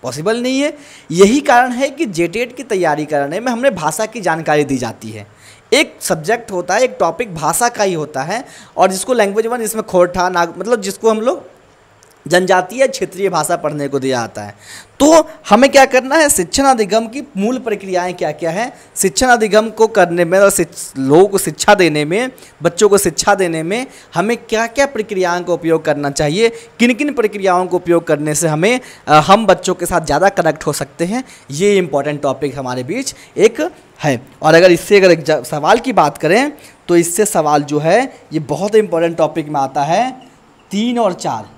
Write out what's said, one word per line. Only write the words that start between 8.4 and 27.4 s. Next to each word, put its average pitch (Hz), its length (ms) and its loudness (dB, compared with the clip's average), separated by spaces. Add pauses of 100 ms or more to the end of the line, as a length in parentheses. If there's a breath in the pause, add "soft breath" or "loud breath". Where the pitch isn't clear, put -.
और 190 140 4
जिसको 190 220 -4
लैंग्वेज 214 320 0
वन, 240 140 -4
जिसमें 220 260 -6
खोरठा, 180 440 2
नाग, 175 280 -2
मतलब 208 240 -2
जिसको 196 280 -2
हम 220 120 0
लोग 254 300 -4 (760)
जनजातीय 185 600 2
क्षेत्रीय 190 420 -4
भाषा 170 260 -2
पढ़ने 147 320 -6
को 139 120 -4
दिया 127 200 -2
जाता 110 220 -10
है। 104 140 -14 (440 loud breath)
तो 311 300 6 (200 loud breath)
हमें 247 220 6
क्या 269 140 6
करना 254 300 0
है, 302 140 4
शिक्षण 202 340 0
अधिगम 226 440 2
की 254 160 -12 (140)
मूल 226 220 -2
प्रक्रियाएं 190 540 -4
क्या 165 180 -4
क्या 160 200 -4
हैं, 220 220 -6 (240 loud breath)
शिक्षण 196 300 0
अधिगम 220 420 2
को 220 180 2
करने 175 380 2
में 185 140 2
और 196 100 6
शिक्ष-, - 480 -4
लोगों 143 300 6
को 196 100 -2
शिक्षा 180 380 2
देने 151 300 2
में, 226 260 -4 (320 loud breath)
बच्चों 170 260 2
को 196 80 4
शिक्षा 190 380 0
देने 165 280 -2
में 220 240 -4 (260 loud breath)
हमें 214 240 -2
क्या 226 300 -4
क्या 277 180 0
प्रक्रियाओं 185 580 -4
का 175 100 -2
उपयोग 160 320 0
करना 143 240 -2
चाहिए, 160 400 0
किन 240 440 -2
किन 294 200 -4
प्रक्रियाओं 190 540 0